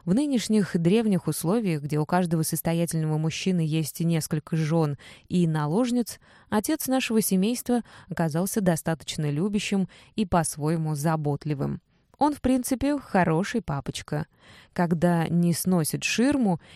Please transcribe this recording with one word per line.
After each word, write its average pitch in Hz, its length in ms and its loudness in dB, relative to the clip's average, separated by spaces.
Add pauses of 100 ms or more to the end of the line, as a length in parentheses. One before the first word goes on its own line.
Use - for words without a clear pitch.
В 170 80 2
нынешних 214 640 2
древних 190 500 2
условиях, 165 540 0
где 147 180 -2
у 151 60 0
каждого 170 380 0
состоятельного 160 720 -2
мужчины 165 440 -2
есть 156 380 -2
несколько 165 560 -2
жён 156 420 0 (300)
и 175 200 2
наложниц, 190 720 -2 (300)
отец 277 380 -2
нашего 254 340 2
семейства 226 600 0 (280)
оказался 170 520 -2
достаточно 160 680 0
любящим 196 580 -2 (280)
и 214 100 0
по-своему 156 720 0
заботливым. 143 840 -2 (380)
Он, 294 140 2
в - 80 -12
принципе, 262 580 0
хороший 180 640 0
папочка, - 640 -8 (440)
когда 170 560 2
не 170 260 2
сносит 170 500 0
ширму 240 580 2 (140)